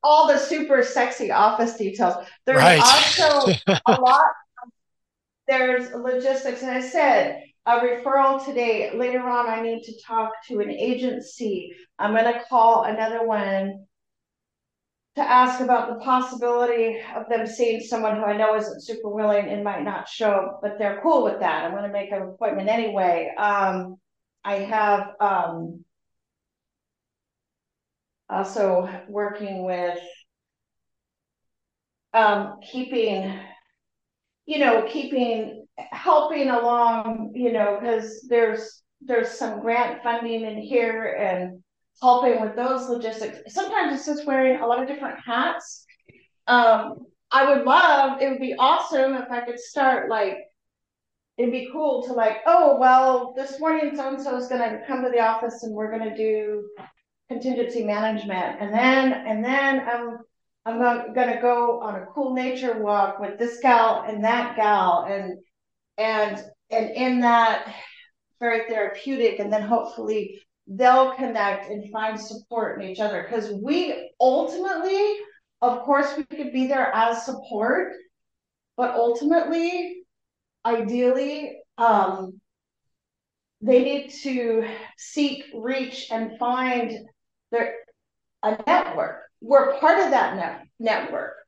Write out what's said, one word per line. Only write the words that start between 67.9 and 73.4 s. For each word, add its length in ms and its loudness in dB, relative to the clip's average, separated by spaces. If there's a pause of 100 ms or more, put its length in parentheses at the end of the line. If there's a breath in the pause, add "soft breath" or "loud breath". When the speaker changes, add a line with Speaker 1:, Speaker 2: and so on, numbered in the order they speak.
Speaker 1:
very 280 -2
therapeutic, 720 -2
and 120 -4
then 100 0
hopefully 800 -4 (260)
they'll 480 4
connect 560 -4
and 220 -10
find 280 -4
support 640 -8
in 60 -10
each 120 -10
other. 240 -4
'Cause 280 -6